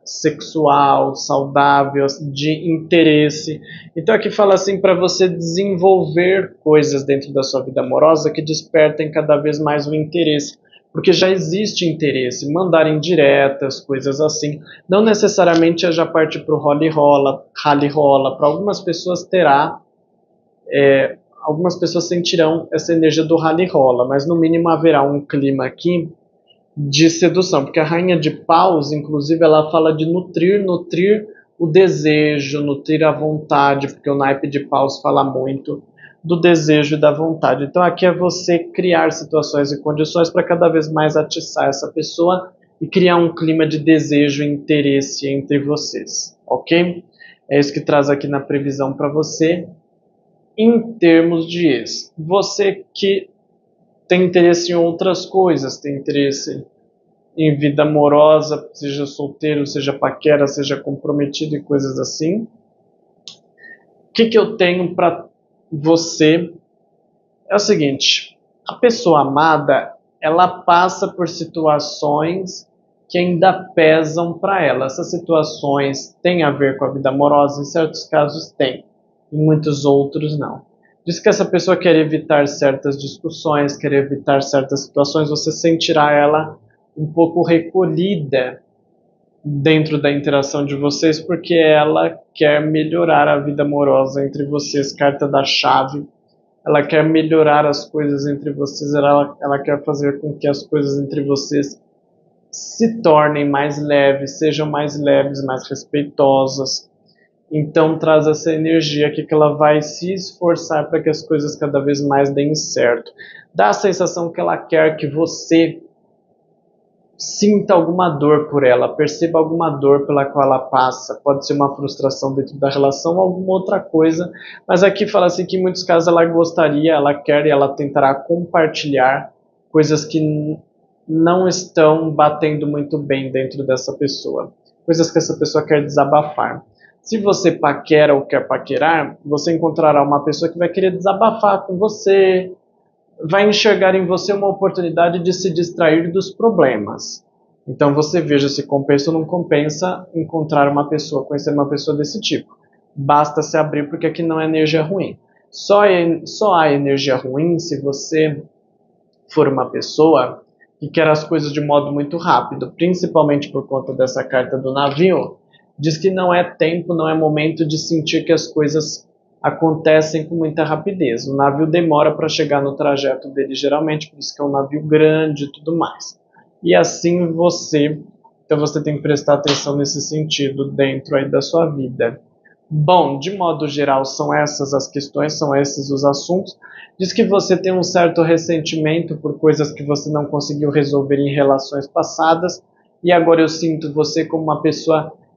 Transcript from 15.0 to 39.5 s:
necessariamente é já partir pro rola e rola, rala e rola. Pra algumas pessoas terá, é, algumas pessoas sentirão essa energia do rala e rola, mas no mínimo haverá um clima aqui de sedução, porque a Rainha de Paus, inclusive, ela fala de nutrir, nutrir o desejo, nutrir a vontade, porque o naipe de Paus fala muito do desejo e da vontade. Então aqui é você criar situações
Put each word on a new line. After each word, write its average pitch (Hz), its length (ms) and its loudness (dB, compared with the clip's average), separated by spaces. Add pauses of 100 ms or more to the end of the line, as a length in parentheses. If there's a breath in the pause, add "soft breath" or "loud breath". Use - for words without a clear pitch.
necessariamente 175 840 4
é 170 40 2
já 165 140 0
partir 160 360 0
pro 156 160 -2
rola 147 280 0
e 160 40 2
rola, 143 540 2 (140)
rala 143 260 2
e 147 40 2
rola. 139 500 2
Pra 147 80 0
algumas 180 340 -2
pessoas 175 440 -6
terá, 156 560 2 (920)
é, 139 460 4 (240)
algumas 165 380 -2
pessoas 165 280 -2
sentirão 165 640 0
essa 160 220 -2
energia 160 300 2
do 160 140 2
rala 160 260 2
e - 20 -2
rola, 131 420 2
mas 139 200 -2
no 170 80 0
mínimo 165 340 2
haverá 156 320 4
um 143 180 0
clima 139 460 -2
aqui 165 460 -4 (640 soft breath)
de 147 340 2
sedução, 165 560 0
porque 151 140 -4
a 156 40 4
Rainha 170 360 0
de 151 120 0
Paus, 165 600 2
inclusive, 151 520 -2
ela 156 260 4
fala 160 260 2
de 151 100 -2
nutrir, 180 580 0
nutrir 185 640 -2 (300 loud breath)
o 170 100 -2
desejo, 151 920 2
nutrir 147 420 -2
a 156 80 4
vontade, 143 760 0
porque - 220 -8
o 143 60 0
naipe 139 320 0
de 139 120 -4
Paus 139 400 -2
fala 143 240 2
muito 135 600 -6 (400 loud breath)
do 165 160 -2
desejo 156 560 4
e 151 40 -2
da 151 120 4
vontade. 143 540 -2
Então 175 180 0
aqui 175 220 0
é 180 60 4
você 175 460 0
criar 165 540 0
situações 147 600 -2